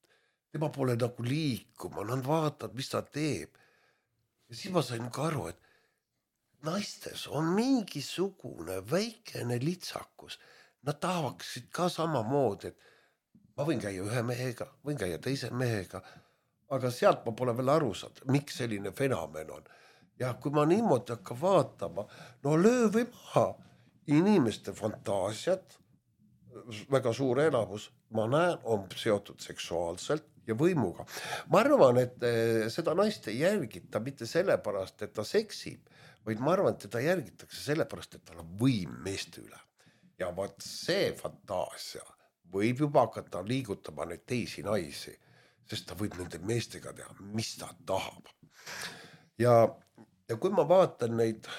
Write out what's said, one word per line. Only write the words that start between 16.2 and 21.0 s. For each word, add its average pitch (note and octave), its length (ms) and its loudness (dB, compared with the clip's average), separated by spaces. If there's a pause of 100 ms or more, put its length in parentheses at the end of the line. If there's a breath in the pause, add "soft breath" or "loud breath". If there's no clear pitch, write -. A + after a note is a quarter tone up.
aga B2+ 160 0
sealt F3 340 4
ma A2+ 120 -2
pole B2 200 0
veel B2+ 140 2
aru D3 260 4
saanud, - 360 -16
miks C#3+ 280 0
selline G2+ 340 -4
fenomen D#2 600 -4
on. - 80 -20 (540 soft breath)
Ja B2+ 200 -4
kui C#3+ 160 -4
ma D3 120 6
niimoodi D#3+ 480 4